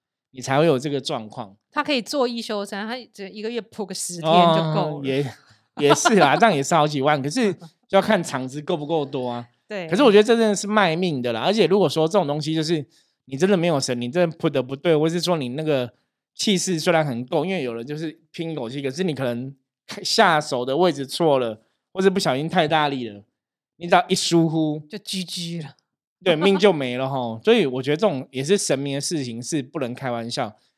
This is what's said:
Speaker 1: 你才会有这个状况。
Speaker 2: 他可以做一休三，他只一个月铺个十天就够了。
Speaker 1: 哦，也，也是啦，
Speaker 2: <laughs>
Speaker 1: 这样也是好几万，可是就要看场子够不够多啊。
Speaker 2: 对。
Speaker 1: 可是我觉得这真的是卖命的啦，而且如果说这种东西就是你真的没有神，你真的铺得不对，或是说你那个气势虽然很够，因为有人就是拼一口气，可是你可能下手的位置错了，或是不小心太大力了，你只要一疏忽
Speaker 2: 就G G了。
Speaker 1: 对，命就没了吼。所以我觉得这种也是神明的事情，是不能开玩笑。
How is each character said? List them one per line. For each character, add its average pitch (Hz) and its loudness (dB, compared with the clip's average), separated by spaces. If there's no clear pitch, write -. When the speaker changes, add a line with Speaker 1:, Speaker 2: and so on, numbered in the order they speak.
Speaker 1:
你 131 -18
才 135 0
会 165 4
有 139 4
这 147 -4
个 139 -4
状 123 -8
况。 104 -14
Speaker 2:
他 294 -4
可 294 -4
以 254 0
做 254 -4
一 233 -6
休 214 -8
三， 202 -10
他 233 -8
只 196 -16
一 208 -14
个 220 -6
月 240 -6
铺 220 -12
个 185 -10
十 175 -10
天 - -10
就 165 6
够 156 -2
了。 147 -8
Speaker 1:
哦， 143 -12
也， 135 -2
也 143 6
是 254 2
啦， 143 6
Speaker 2:
<laughs> - -2
Speaker 1:
这 - 4
样 160 4
也 139 -2
是 156 0
好 151 4
几 147 -2
万， 147 2
可 131 -4
是 202 0
就 - -4
要 190 6
看 208 2
场 131 -6
子 143 -10
够 165 -4
不 147 -8
够 151 -2
多 131 -6
啊。 120 -8
Speaker 2:
对。 185 -10
Speaker 1:
可 - 0
是 262 4
我 233 8
觉 196 8
得 214 10
这 233 4
真 220 4
的 202 0
是 202 -8
卖 196 2
命 165 -2
的 120 -2
啦， 113 -4
而 165 2
且 214 4
如 190 4
果 151 4
说 160 0
这 165 -2
种 185 2
东 147 -2
西 156 -4
就 160 0
是 151 -2
你 135 -12
真 175 0
的 202 4
没 165 0
有 160 2
神， 127 -4
你 120 -6
真 170 0
的 151 -12
铺 165 -2
得 139 0
不 131 -8
对， 160 2
或 156 2
是 175 -2
说 170 0
你 131 -4
那 143 -6
个 131 0
气 202 0
势 180 -2
虽 170 0
然 160 2
很 127 -4
够， 151 -2
因 185 -4
为 175 -4
有 120 -6
人 117 -10
就 147 -10
是 156 -10
拼 165 -8
一 156 -8
口 120 -8
气， 139 -8
可 135 -2
是 160 -6
你 160 -2
可 135 -4
能 123 -6
下 175 4
手 135 -4
的 131 -2
位 180 4
置 139 -6
错 143 2
了， 113 -4
或 185 -6
是 190 6
不 190 0
小 165 0
心 147 -4
太 165 0
大 151 0
力 127 -6
了， 101 -18
你 175 -10
只 180 4
要 175 4
一 180 0
疏 170 4
忽 156 -2
Speaker 2:
就 - -14
G 190 -8
G 170 -8
了。 139 -14
Speaker 1:
对， 180 4
命 196 2
就 196 6
没 131 -2
了 131 -2
吼。 120 -4
所 220 4
以 214 4
我 131 -2
觉 135 -2
得 156 0
这 170 -4
种 151 -2
也 131 -6
是 185 2
神 151 0
明 139 -4
的 139 -4
事 151 -4
情， 120 -8
是 143 -4
不 139 -10
能 123 -4
开 127 -8
玩 117 -6
笑。 120 -6